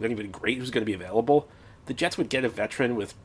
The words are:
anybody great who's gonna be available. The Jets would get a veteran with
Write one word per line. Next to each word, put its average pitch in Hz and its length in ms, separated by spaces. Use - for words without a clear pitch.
anybody 110 240
great 117 320
who's 127 100
gonna 113 160
be 107 80
available. 113 560
The 127 80
Jets 170 220
would - 120
get 131 160
a 117 40
veteran 120 460
with 98 300